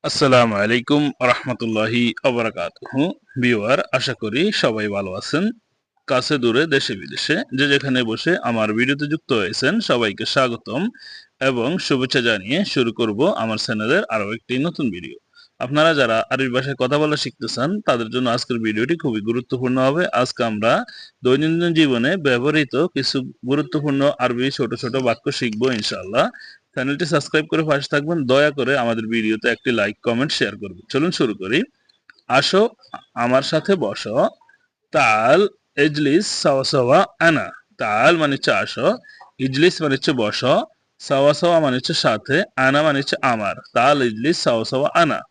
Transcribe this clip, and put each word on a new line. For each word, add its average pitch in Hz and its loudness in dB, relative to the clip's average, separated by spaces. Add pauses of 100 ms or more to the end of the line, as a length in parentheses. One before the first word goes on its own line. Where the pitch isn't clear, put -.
আসসালামু 123 4
আলাইকুম 123 2 (280)
রহমতুল্লাহি 113 -2 (180)
ওয়া 131 2
বারাকাতুহু। 113 -6 (420)
ভিউয়ার, 120 2 (200)
আশা 127 -4
করি 110 -2 (200)
সবাই 110 0 (100)
ভালো 98 -4 (100)
আছেন। 160 -2 (680)
কাছে 127 0
দূরে, 120 2 (120)
দেশে 131 0
বিদেশে 73 -4 (220)
যে 143 2
যেখানে 135 0 (100)
বসে 127 -2 (180)
আমার 110 0 (100)
ভিডিওতে 139 0
যুক্ত - -8 (100)
হয়েছেন, 127 -2 (160)
সবাইকে 110 0 (100)
স্বাগতম 123 -2 (680)
এবং 123 0 (180)
শুভেচ্ছা 131 0
জানিয়ে 110 -2 (160)
শুরু 120 2 (100)
করব 110 0 (220)
আমার 110 -2
চ্যানেলের 120 0 (120)
আরো 104 -2 (100)
একটি - -6 (120)
নতুন 156 -4
ভিডিও। 65 -14 (480)
আপনারা 151 2 (100)
যারা 113 2 (160)
আরবি 131 -2
ভাষায় 131 -4
কথা 131 0
বলা 151 0
শিখতে 120 -8
চান, 131 -2 (160)
তাদের 117 0
জন্য 127 0 (100)
আজকের 120 -4
ভিডিওটি 110 0
খুবই 113 -2
গুরুত্বপূর্ণ 123 -2 (100)
হবে। 151 2 (180)
আজকে 123 -2
আমরা 107 0 (520)
দৈনন্দিন 160 2
জীবনে 135 4 (160)
ব্যবহৃত 135 0 (200)
কিছু 135 -2 (340)
গুরুত্বপূর্ণ 143 0 (240)
আরবি 123 0 (120)
ছোট 123 -2 (120)
ছোট 120 -6 (120)
বাক্য 117 -2 (140)
শিখব 113 -2 (160)
ইনশাআল্লাহ। 104 -2 (480)
চ্যানেলটি 143 -2
সাবস্ক্রাইব 156 0
করে 160 2
পাশে 139 0
থাকবেন। 151 -2 (120)
দয়া 147 4
করে 131 0 (100)
আমাদের 113 -2
ভিডিওতে 110 0
একটি - -4
লাইক, 104 -2 (100)
কমেন্ট, 120 0
শেয়ার 104 -2
করবেন। 92 -14
চলুন 151 0
শুরু 117 0
করি। 107 -2 (800)
আসো, 185 2 (640)
আমার 127 2
সাথে 160 0 (120)
বসো। 107 -6 (760)
তাল 123 4 (440)
এজলিস 151 2 (180)
সাওয়া 135 2
সাওয়া 135 4 (280)
আনা। 135 2 (360)
তাল 113 4
মানে 143 0
হচ্ছে 135 0 (100)
আসো, 117 -4 (600)
ইজলিস 147 2
মানে 139 0
হচ্ছে - -2 (100)
বসো, 131 0 (460)
সাওয়া 143 2
সাওয়া 170 4
মানে 127 2
হচ্ছে 156 -4 (100)
সাথে, 131 0 (300)
আনা 143 4
মানে 143 2
হচ্ছে - -4 (160)
আমার। 101 -2 (200)
তাল 135 4 (140)
ইজলিস 123 -2 (100)
সাওয়া 117 2
সাওয়া 135 0 (140)
আনা। 127 0 (100)